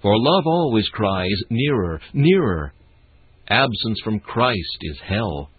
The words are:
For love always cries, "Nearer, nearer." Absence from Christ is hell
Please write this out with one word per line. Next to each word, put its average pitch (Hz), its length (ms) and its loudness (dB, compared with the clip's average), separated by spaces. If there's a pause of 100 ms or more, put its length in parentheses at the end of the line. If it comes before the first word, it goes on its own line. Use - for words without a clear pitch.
For 104 160 4
love 156 280 2
always 147 440 2
cries, 95 580 -2
"Nearer, 113 500 -2 (140)
nearer." 139 640 2 (720)
Absence 113 560 0
from 110 160 -2
Christ 113 640 -2
is 78 180 -10
hell 92 480 -4 (100)